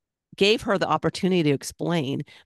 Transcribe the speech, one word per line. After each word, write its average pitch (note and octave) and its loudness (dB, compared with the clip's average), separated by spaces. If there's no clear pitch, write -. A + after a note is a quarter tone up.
gave G#3 2
her G3+ 0
the D#3+ -2
opportunity E3+ 0
to D3 2
explain. C#3+ -4